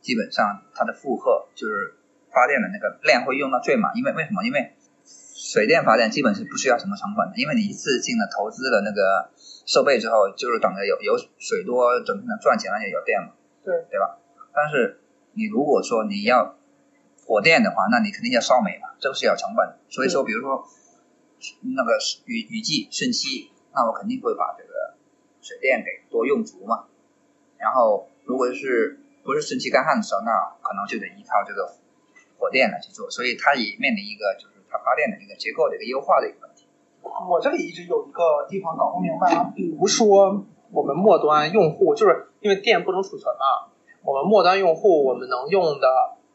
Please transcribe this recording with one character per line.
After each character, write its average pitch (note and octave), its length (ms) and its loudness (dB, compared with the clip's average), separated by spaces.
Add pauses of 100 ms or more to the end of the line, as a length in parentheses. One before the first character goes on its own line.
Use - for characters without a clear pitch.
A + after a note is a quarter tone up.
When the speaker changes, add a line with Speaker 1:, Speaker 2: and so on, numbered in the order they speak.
Speaker 1:
基 B2 140 -4
本 G#2+ 160 -4
上 G#2 320 -2 (120)
它 A2+ 100 -2
的 G#2+ 80 -8
负 B2+ 240 -4
荷 - 380 0
就 A2+ 120 -10
是 G2+ 280 -6 (360)
发 B2+ 160 4
电 C3+ 140 0
的 G#2+ 80 -4
那 G2+ 100 -10
个 - 240 -6
量 B2+ 220 2
会 C3+ 120 -2
用 C3+ 140 -2
到 B2 80 0
最 D3 160 0
满， G2+ 200 0
因 B2+ 80 -4
为， C#3 100 -2
为 D#3+ 120 -4
什 D#3 60 -10
么？ F#3+ 120 -4
因 A#3+ 100 -2
为 C3+ 200 -2 (300)
水 - 640 -4
电 D3+ 180 4
发 A2+ 140 6
电 A2+ 140 2
基 C#3+ 100 -2
本 A2 140 2
是 F#2+ 80 -8
不 - 140 -10
需 C3 120 0
要 A#2+ 80 4
什 - 100 -6
么 G3 80 -6
成 G2+ 200 -8
本 F#2 160 -2
的， - 60 -10
因 C3+ 100 -2
为 D3 80 -2
你 A2+ 60 2
一 G2+ 120 -2
次 B2+ 280 -2
性 B2 160 -4
的 G2+ 120 -2
投 G#2 220 -6
资 C3 180 -6
了 A#2+ 120 2
那 G#2+ 100 -4
个 G2 400 0 (340)
设 C#3 180 2
备 C3+ 160 2
之 A2 100 -4
后， A2+ 220 4
就 A#2+ 200 -6
是 A2+ 80 0
等 G2 160 0
着 G2 100 -6
有， G2 160 -2
有 G#2 160 0 (200)
水 F#2 280 -6
多， B2 360 2
整 G#2+ 160 -6
天 A#2+ 100 -12
能 G#2+ 120 -6
赚 B2+ 180 2
钱， F#2+ 140 -6
那 G#2 80 -4
就 G#2 80 -8
有 F2 160 -6
电 G#2 180 0
嘛， - 120 -16 (300)
Speaker 2:
对。 - 100 -4 (160)
Speaker 1:
对 G2 100 -4
吧？ - 200 -4 (340)
但 D3+ 160 0
是 B2+ 300 -2 (340)
你 A2 120 -4
如 A2 180 -2
果 B2+ 180 2
说 A2 240 -2
你 G2+ 180 -6
要 A#2+ 320 2 (680)
火 G#2+ 160 0
电 D3+ 220 6
的 F#2+ 80 2
话， G2 180 0
那 A#2+ 100 2
你 G#2 120 0
肯 - 100 -12
定 A#2 100 -4
要 A#2 100 2
烧 B2+ 200 4
煤 F#2 180 -4
嘛， - 100 -16 (100)
这 C3+ 100 -4
个 C3+ 60 -6
是 B2+ 100 -4
有 G2+ 100 4
成 G#2 200 -8
本 G2+ 120 2
的。 - 120 -18 (100)
所 C3 160 -4
以 - 40 2
说， C#3+ 140 0
Speaker 2:
对。 A#2 40 -4
Speaker 1:
比 A2 60 -4
如 A#2 80 -4
说 C3+ 240 -6 (1080)
那 C3 80 0
个 A2+ 140 2 (280)
雨， A2+ 240 -6
雨 A2+ 120 -8
季、 - 300 -2
汛 B2 220 -2
期， - 380 -6 (220)
那 B2 140 2
我 A2 60 -2
肯 G2+ 140 -8
定 B2+ 140 -4
会 A2+ 140 -2
把 - 220 -4
这 - 60 -20
个 - 320 -10 (460)
水 - 180 -18
电 B2+ 200 0
给 - 320 -14
多 A#2 140 0
用 C3 180 0
足 F#2 220 -14
嘛。 A2+ 200 -4 (720)
然 A2 140 -2
后 A2+ 380 4 (160)
如 B2+ 120 -2
果 B2 160 0
是 A2+ 460 -2 (240)
不 C3 100 -4
是 D3+ 80 0
汛 C3+ 200 -6
期 B2+ 80 -6
干 D#3+ 160 2
旱 D3 120 2
的 G#2+ 60 0
时 - 100 -4
候， G2 80 -2
那 A2+ 100 -2 (300)
可 - 140 -6
能 G2+ 100 -6
就 A2+ 140 -6
得 G2 80 -10
依 G2+ 160 -20
靠 G#2 240 0
这 G#2 60 -12
个 F#2+ 200 -6 (640)
火 F#2+ 140 -2
电 B2+ 200 2
来 - 80 -8
去 - 120 -20
做， - 180 -14
所 B2 160 -6
以 A#2+ 100 -2
它 C#3+ 200 2
也 G#2+ 240 -6
面 B2+ 160 0
临 G2+ 80 -8
一 G#2 120 -14
个 G2+ 200 -4
就 - 120 -20
是 - 80 -20 (140)
它 - 100 -8
发 A#2+ 160 0
电 C#3+ 160 -2
的 - 120 -12
一 - 40 -20
个 - 80 -18
结 A2 180 -10
构 C#3+ 160 0
的 A#2 60 -6
一 A#2 40 -12
个 A2 60 -10
优 B2+ 160 -6
化 C#3 180 4
的 B2 80 -2
一 - 40 -8
个 - 100 -20
问 - 140 -20
题。 - 100 -20 (640)
Speaker 2:
我 E3+ 100 2
这 C#4+ 120 0
里 E4+ 120 -4
一 - 80 -10
直 F3 140 -16
有 D#3+ 220 -4
一 - 40 -20
个 D3+ 380 0
地 G3 100 -6
方 E3 180 -6
搞 D#3+ 140 0
不 F3+ 80 -6
明 E3+ 200 -2
白 F3+ 140 4
啊， E3+ 220 0
比 F3 140 -4
如 E3+ 180 0
说 G3 580 6 (260)
我 D#3 120 0
们 C#3+ 120 0
末 F3+ 240 6
端 D3+ 320 2
用 F3 240 4
户， G3 200 4
就 G#3+ 120 4
是 - 320 2
因 G#3 100 -2
为 G3 80 6
电 G3 260 2
不 F#3+ 80 -2
能 F#3 120 -2
储 D3 140 -12
存 - 180 -4
嘛， C3 360 -2 (320)
我 C#3 100 -2
们 C#3 120 0
末 G3+ 180 6
端 F#3 160 4
用 E3+ 160 4
户 D#3+ 300 4
我 B2+ 80 2
们 B2 140 -8
能 B2+ 200 -4
用 E3 320 2
的 C3 380 2 (180)